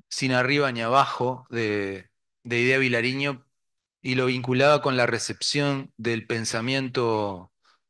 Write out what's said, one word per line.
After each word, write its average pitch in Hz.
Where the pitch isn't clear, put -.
Sin 131
arriba 131
ni 117
abajo 127
de, 104
de 120
Idea 127
Vilariño 131
y 127
lo 131
vinculaba 127
con 135
la 123
recepción 135
del 113
pensamiento 113